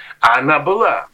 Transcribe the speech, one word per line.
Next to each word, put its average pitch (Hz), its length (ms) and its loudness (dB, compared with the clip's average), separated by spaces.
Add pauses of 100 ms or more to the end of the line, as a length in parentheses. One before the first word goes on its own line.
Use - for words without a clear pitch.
(200)
А 117 180 2
она 147 220 0
была. 175 540 -2